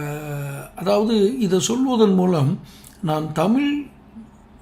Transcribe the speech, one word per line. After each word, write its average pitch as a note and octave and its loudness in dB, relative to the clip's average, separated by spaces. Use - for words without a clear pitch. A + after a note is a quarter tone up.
அதாவது G#3+ 0
இதை F#3 2
சொல்வதன் A#3 2
மூலம் F3+ 2
நான் D#3 -2
தமிழ், C4+ 0